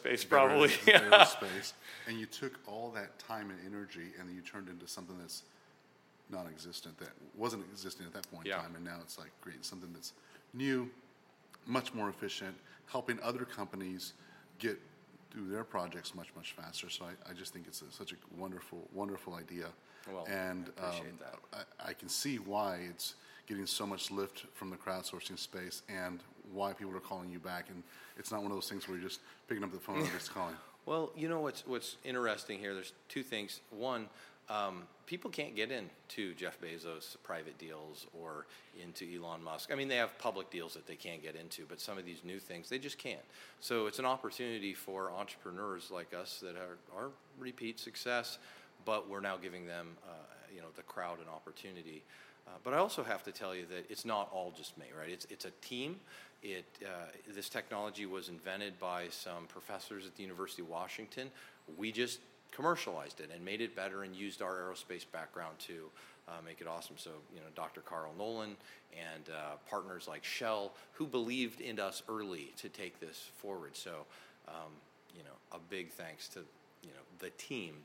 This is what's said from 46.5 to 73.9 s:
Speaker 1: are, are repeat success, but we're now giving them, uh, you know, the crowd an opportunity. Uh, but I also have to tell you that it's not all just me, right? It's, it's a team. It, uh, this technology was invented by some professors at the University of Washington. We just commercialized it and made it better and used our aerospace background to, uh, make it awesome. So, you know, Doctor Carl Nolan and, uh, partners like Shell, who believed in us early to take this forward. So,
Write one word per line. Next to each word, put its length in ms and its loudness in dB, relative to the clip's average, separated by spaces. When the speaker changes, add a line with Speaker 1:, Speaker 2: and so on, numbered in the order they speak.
Speaker 1:
are, 220 -8
are 120 -4
repeat 400 -6
success, 600 -2
but 220 2
we're 120 -4
now 180 0
giving 300 -8
them, 220 -6
uh, 60 -14
you 80 -12
know, 140 -12
the 80 -12
crowd 360 -6
an 120 -12
opportunity. 720 -12
Uh, 40 -16
but 100 0
I 40 4
also 260 4
have 200 0
to 80 -8
tell 240 -4
you 120 -6
that 240 -6
it's 140 -8
not 280 2
all 240 -2
just 220 -12
me, 60 -12
right? 120 -6
It's, 200 -8
it's 160 -10
a 60 -8
team. 380 -4
It, 240 -6
uh, 40 -8
this 140 -6
technology 580 -2
was 220 -4
invented 500 -6
by 320 -2
some 360 -8
professors 600 -8
at 80 -14
the 80 -8
University 400 -6
of 60 -8
Washington. 600 -6
We 140 0
just 280 0
commercialized 680 0
it 140 -10
and 120 -10
made 160 -2
it 140 -2
better 280 -2
and 120 -8
used 260 -6
our 140 0
aerospace 560 -6
background 480 -8
to, 320 -10
uh, 40 -10
make 180 -12
it 60 -6
awesome. 300 -6
So, 140 -10
you 60 -14
know, 40 -14
Doctor 260 -6
Carl 360 -6
Nolan 380 -4
and, 360 -10
uh, 280 -6
partners 380 -4
like 160 -8
Shell, 480 0
who 120 -2
believed 560 2
in 180 -4
us 300 0
early 480 -4
to 120 -8
take 300 -8
this 380 -10
forward. 380 -6
So, 300 -8